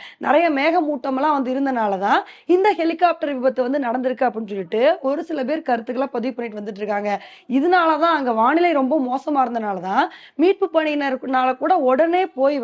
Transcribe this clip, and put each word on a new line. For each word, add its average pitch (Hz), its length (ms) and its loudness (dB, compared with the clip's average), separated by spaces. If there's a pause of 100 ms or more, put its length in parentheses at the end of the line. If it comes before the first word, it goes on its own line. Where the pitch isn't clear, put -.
(260)
நிறைய 294 200 4 (120)
மேகமூட்டமெல்லாம் 294 800 0
வந்து 254 160 -2
இருந்தனால 240 500 -2
தான் 262 160 2 (360)
இந்த 392 140 4 (100)
ஹெலிகாப்டர் 330 580 0
விபத்து 254 280 0
வந்து 277 200 -2
நடந்திருக்கு 247 420 -2
அப்படின்னு 214 260 -8
சொல்லிட்டு 196 280 -2 (280)
ஒரு 302 200 -4
சில 302 180 -4
பேர் 320 220 -4
கருத்துக்களை 247 460 -4
பதிவு 247 200 -4
பண்ணிட்டு 214 260 -10
வந்துட்டு 208 220 -10
இருக்காங்க. 202 260 -4 (480)
இதனால 339 320 2 (140)
தான் 339 140 2
அங்க 247 240 -2
வானிலை 330 380 4
ரொம்ப 269 280 0
மோசமா 269 380 -2
இருந்தனால 214 420 -4
தான் 233 160 2 (400)
மீட்பு 392 320 2
பணியினருக்குனால 262 880 0
கூட 339 80 2 (180)
உடனே 330 320 2 (160)
போய் 277 260 2